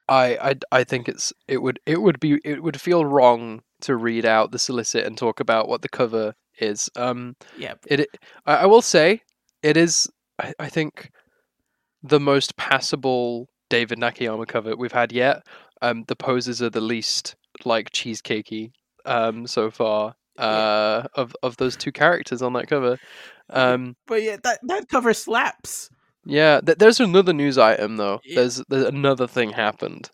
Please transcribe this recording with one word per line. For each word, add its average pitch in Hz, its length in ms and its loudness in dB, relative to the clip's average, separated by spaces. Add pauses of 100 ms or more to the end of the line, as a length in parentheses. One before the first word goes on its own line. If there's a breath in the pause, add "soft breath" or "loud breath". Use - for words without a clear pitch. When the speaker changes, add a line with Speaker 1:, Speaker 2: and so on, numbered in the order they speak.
Speaker 1:
I, 127 320 4
I, 139 140 0 (160)
I 127 140 4
think 120 240 -4
it's, - 240 -8 (160)
it 131 120 -2
would, 127 240 -4
it 165 160 -2
would 185 200 2
be, 147 240 2
it 147 180 -8
would 147 180 -6
feel 175 240 2
wrong 120 580 4 (180)
to 135 160 -2
read 113 280 -2
out 110 280 2
the 123 80 -8
solicit 120 440 -4
and 110 140 -10
talk 117 220 -2
about 113 280 0
what 117 140 -4
the - 60 -8
cover 113 440 -2 (280)
is. 107 340 -4
Um, 123 400 -6 (240 loud breath)
Speaker 2:
Yep. - 300 -14
Speaker 1:
it, 143 120 0
it, 143 80 -2 (380 soft breath)
I, 139 120 2
I 180 80 2
will 226 160 8
say, 180 400 2 (420)
it 151 120 4
is, 165 320 2 (300)
I, - 220 -8
I 147 80 -10
think, - 420 -8 (920)
the 147 160 4
most 139 360 0
passable 127 920 -2 (200)
David 117 300 0
Nakayama 117 480 -4
cover 110 300 -4
we've 120 160 -8
had 120 180 0
yet. 123 340 0 (380 loud breath)
Um, 117 240 -4
the - 80 -6
poses 123 480 -4
are 117 80 -2
the 110 100 -4
least, 110 540 -6 (300)
like, 113 260 -2
cheesecakey, 110 800 -8 (360)
um, 117 380 -2
so 110 280 -4
far, 107 420 -2 (240)
Speaker 2:
Yeah. 123 60 -4
Speaker 1:
uh, 107 640 0 (100)
of, 123 260 -6
of 127 140 -4
those 127 200 -2
two - 140 -8
characters 147 520 0
on 123 100 -2
that 123 160 -4
cover. 131 280 0 (540 loud breath)
Speaker 2:
Yeah, 127 220 2
Speaker 1:
Um, 127 240 -4 (100)
Speaker 2:
but 220 160 -2
yeah, 214 220 -4
that, 240 240 -2
that 392 200 -4
cover 233 240 2
slaps. - 800 -4 (380)
Speaker 1:
Yeah, 147 320 4
th-, - 180 2
there's 220 200 8
another 185 340 4
news 143 240 0
item, 110 420 4
though. 101 260 -2
Speaker 2:
Yeah. 165 160 -2
Speaker 1:
There's, 123 280 0
there's 135 180 0
another 135 420 0
thing 117 220 -2
happened - 640 -4